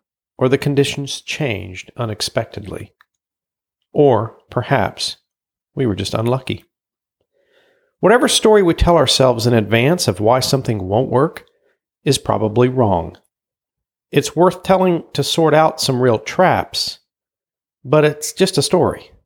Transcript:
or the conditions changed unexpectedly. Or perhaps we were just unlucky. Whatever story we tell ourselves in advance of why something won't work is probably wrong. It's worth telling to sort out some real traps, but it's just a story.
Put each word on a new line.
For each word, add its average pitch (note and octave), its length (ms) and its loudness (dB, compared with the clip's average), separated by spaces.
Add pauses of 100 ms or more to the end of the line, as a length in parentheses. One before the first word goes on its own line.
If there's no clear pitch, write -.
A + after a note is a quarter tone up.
(380)
or C3 100 2
the C3 100 2
conditions C#3 640 -2
changed F#2+ 760 -8
unexpectedly. - 960 -8 (1000)
Or C3 460 2 (120)
perhaps - 680 -4 (580)
we C3+ 120 -2
were G2+ 100 0
just G2 180 -6
unlucky. A2+ 500 -4 (1400)
Whatever A#3 280 0
story G#3+ 340 2
we E3 120 2
tell E3+ 220 2
ourselves B2 500 2
in B2 80 2
advance A#2 540 2
of G#2 120 -4
why A#2 200 2
something A#2+ 460 -2
won't G#2+ 240 0
work C#3 360 -2 (580)
is C#3 140 2
probably G#2+ 500 0
wrong. G#2 480 0 (920)
It's - 260 -2
worth F3+ 260 2
telling F#3 420 2 (100)
to C#3 100 -2
sort D#3 300 2
out D#3 260 2
some B2+ 200 -2
real A#2+ 180 2
traps, - 840 -2 (840)
but D3 200 2
it's D3+ 280 -2
just F#3 260 0
a C#3 40 0
story. - 480 -2 (160)